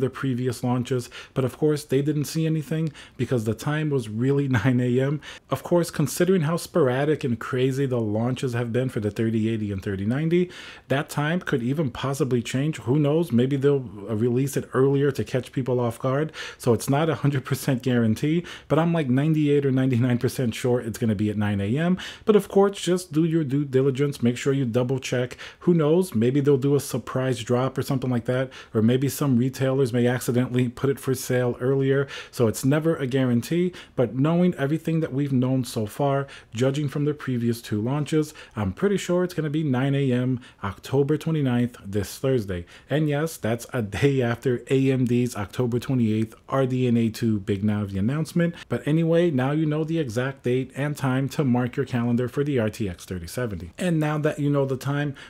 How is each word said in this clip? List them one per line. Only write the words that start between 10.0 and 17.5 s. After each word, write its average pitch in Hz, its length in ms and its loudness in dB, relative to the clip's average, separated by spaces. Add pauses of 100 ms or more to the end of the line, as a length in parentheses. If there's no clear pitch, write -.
ninety, 160 460 0 (380)
that 139 200 -2
time 156 300 -2
could 139 240 -2
even 143 260 0
possibly 131 520 -2
change. 143 380 -2
Who 120 200 0
knows? 156 320 2
Maybe 127 240 4
they'll, 135 340 2 (200)
uh, 113 40 -2
release 123 440 0
it 123 160 -6
earlier 139 380 4
to 113 120 -2
catch - 300 -4
people 127 260 0
off 117 200 -2
guard. 139 340 -2 (240)
So 120 160 2
it's 107 160 0
not 147 200 2
a 147 60 0
hundred 139 300 0
percent 131 360 -2